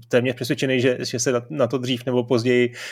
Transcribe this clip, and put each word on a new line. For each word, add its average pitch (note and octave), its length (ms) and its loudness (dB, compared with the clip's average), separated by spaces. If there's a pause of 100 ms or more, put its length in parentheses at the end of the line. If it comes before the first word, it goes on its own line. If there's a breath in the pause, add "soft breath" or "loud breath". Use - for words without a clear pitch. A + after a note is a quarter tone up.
téměř B2 260 2
přesvědčený, C3 460 -2
že, B2+ 180 2
že B2 200 -6
se C#3 120 0
na, A#2+ 180 0
na D3 180 0
to C#3 100 -2
dřív B2 280 -4
nebo B2 180 2
později B2 500 2 (180 loud breath)